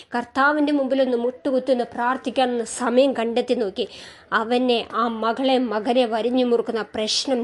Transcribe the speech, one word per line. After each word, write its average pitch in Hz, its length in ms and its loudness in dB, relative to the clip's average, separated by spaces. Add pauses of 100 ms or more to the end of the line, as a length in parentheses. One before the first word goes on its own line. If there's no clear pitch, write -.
(160)
കർത്താവിൻ്റെ 294 560 2
മുമ്പിൽ 269 300 2
ഒന്ന് 254 140 0
മുട്ടുകുത്തുന്ന 254 680 0 (100)
പ്രാർത്ഥിക്കാനൊന്ന് 247 720 0
സമയം 247 480 2
കണ്ടെത്തി 233 420 -2
നോക്കി. 202 340 -4 (440)
അവനെ, 240 440 2 (160)
ആ 226 160 0
മകളെ, 233 500 0
മകനെ 240 480 0
വരിഞ്ഞു 240 380 0
മുറുക്കുന്ന 226 380 0 (120)
പ്രശ്നം 220 500 -2